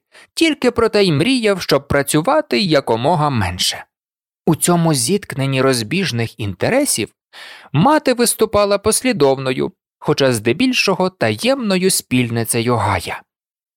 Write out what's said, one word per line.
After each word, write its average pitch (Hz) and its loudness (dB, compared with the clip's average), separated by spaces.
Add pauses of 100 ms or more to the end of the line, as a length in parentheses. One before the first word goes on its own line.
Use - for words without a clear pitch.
(340)
тільки 302 0
про 226 0
те 208 2
й 175 2
мріяв, 202 0
щоб 139 0
працювати 180 0
якомога 147 0
менше. 92 -4 (640)
У 160 4
цьому 165 0
зіткненні 135 -2
розбіжних 123 -2
інтересів 120 -2 (640)
мати 262 2
виступала 208 0
послідовною, 139 0 (260)
хоча 139 0
здебільшого 180 0
таємною 190 -2
спільницею 120 -2
Гая. 98 -4 (540)